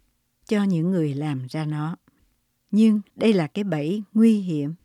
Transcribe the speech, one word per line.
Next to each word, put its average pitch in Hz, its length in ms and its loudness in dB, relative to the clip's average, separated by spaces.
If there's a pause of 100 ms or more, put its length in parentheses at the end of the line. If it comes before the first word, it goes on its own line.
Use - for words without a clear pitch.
(480)
cho 208 160 0
những 180 280 0
người 156 220 0
làm 139 360 -6
ra 156 160 -6
nó. 151 300 -6 (760)
Nhưng 214 300 4 (140)
đây 220 180 2
là 165 140 0
cái 202 160 -6
bẫy 175 400 -4 (100)
nguy 220 260 4
hiểm, 156 340 -4 (120)